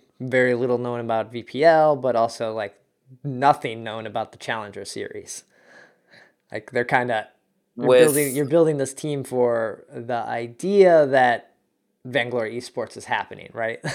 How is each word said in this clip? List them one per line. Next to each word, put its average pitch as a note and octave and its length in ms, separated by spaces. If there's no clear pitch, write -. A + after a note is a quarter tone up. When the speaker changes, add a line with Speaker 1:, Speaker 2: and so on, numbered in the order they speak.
Speaker 1:
very B2+ 360
little B2 220
known A#2+ 220
about A2+ 320
V A#2+ 120
P C3 200
L, D#3 320
but B2+ 200
also, A2+ 380
like, G#2+ 240
nothing C3 600
known A2 220
about A2 280
the - 40
Challenger G#2 460
Series. - 640
Like, G#2+ 200
they're A#2+ 120
kinda, B2 460
you're B2 100
Speaker 2:
With B2+ 180
Speaker 1:
building, C#3+ 300
you're D3 100
building D#3 320
this C3+ 160
team C#3+ 300
for A#2+ 640
the A#2+ 280
idea D3 880
that B2+ 480
Vainglory A#2+ 540
Esports A#2 400
is G#2+ 80
happening, G#2 480
right? A2+ 260